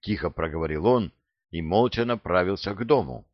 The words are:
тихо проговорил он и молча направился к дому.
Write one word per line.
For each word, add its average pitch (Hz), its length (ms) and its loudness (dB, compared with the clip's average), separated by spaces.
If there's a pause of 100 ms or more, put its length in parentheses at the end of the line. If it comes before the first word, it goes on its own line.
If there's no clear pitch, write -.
тихо 90 280 -2
проговорил 80 560 -4
он 117 260 4 (400)
и 82 100 -6
молча 110 420 2
направился 98 680 0
к 117 120 -6
дому. 76 480 0